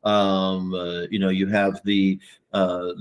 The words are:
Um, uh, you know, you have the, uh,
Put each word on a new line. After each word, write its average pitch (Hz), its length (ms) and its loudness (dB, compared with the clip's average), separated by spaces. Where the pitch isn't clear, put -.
Um, 95 720 0
uh, 87 340 -6
you 110 80 -4
know, 98 120 2
you 95 180 0
have 98 380 0
the, 98 340 2
uh, 90 480 -2